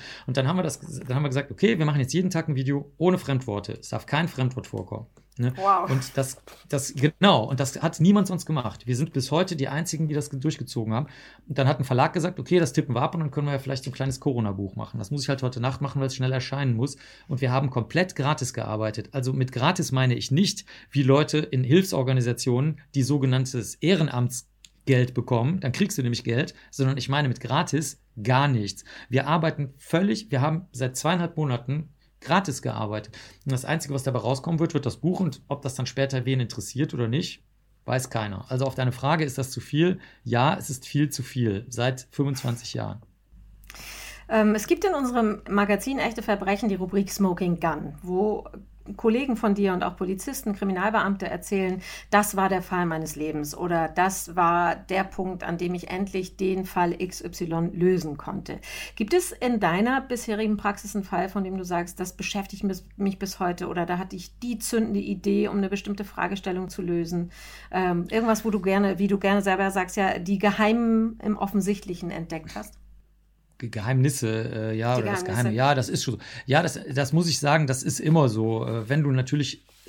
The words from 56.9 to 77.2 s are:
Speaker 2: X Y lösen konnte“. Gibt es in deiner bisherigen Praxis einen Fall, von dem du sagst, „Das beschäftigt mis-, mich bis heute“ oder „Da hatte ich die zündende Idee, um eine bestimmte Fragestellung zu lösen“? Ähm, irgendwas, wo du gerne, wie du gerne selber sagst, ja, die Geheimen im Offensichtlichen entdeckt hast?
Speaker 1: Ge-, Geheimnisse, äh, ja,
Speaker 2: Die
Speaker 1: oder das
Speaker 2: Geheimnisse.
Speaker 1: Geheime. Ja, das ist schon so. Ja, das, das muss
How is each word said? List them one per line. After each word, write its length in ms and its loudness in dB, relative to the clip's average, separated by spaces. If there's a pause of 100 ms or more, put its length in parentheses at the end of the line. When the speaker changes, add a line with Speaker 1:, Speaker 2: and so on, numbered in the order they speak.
Speaker 2:
X 220 -6
Y 500 -2
lösen 440 2
konnte“. 420 -10 (380)
Gibt 180 0
es 180 2
in 280 0
deiner 400 2
bisherigen 560 -2
Praxis 400 -4
einen 80 -2
Fall, 240 -2
von 160 -4
dem 120 -6
du 80 -6
sagst, 360 -4
„Das 160 -8
beschäftigt 480 -6
mis-, 200 -4 (120)
mich 240 -2
bis 180 -6
heute“ 300 -2
oder 180 -2
„Da 120 -2
hatte 180 -8
ich 240 -16
die 180 -4
zündende 420 0
Idee, 480 0
um 100 -2
eine 100 2
bestimmte 360 -6
Fragestellung 640 -4
zu 140 -8
lösen“? 480 -2 (400)
Ähm, 400 0
irgendwas, 340 2
wo 60 0
du 100 2
gerne, 380 2
wie 100 2
du 100 2
gerne 240 2
selber 280 2
sagst, 260 -2
ja, 220 2
die 200 0
Geheimen 840 2
im 140 0
Offensichtlichen 760 -2
entdeckt 460 -8
hast? 180 -12 (840)
Speaker 1:
Ge-, 100 -8
Geheimnisse, 600 2
äh, 460 -2
ja, 220 2
Speaker 2:
Die 60 2
Speaker 1:
oder 80 -2
das 140 -2
Speaker 2:
Geheimnisse. 180 0
Speaker 1:
Geheime. 120 2
Ja, 200 4
das 160 0
ist 120 -2
schon 120 -2
so. 60 -8 (260)
Ja, 160 6
das, 180 -2 (140)
das 180 0
muss 160 4